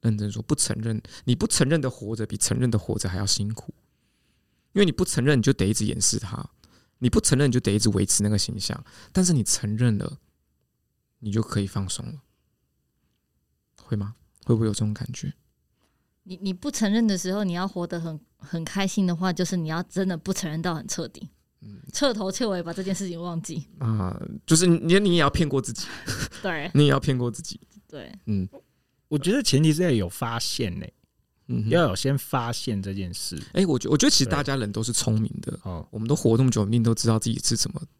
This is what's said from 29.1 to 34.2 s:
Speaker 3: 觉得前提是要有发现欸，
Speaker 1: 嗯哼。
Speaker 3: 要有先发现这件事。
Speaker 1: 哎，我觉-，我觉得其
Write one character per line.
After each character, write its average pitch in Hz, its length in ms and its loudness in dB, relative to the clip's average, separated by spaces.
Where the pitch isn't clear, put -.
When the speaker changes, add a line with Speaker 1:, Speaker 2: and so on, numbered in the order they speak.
Speaker 3:
觉 165 140 0
得 262 120 2
前 151 180 4
提 156 100 6
是 156 120 2
要 175 80 2
有 101 180 2
发 117 300 -4
现 - 340 -2
欸， - 200 -10
Speaker 1:
嗯 120 180 -2
哼。 107 40 -2
Speaker 3:
要 160 200 4
有 92 60 -2
先 135 220 0
发 120 340 -2
现 107 300 -4
这 98 140 -6
件 92 180 -6
事。 - 260 -8
Speaker 1:
哎， 190 120 2
我 156 140 2
觉-， 104 140 -4
我 151 40 4
觉 160 120 6
得 - 20 6
其 - 140 4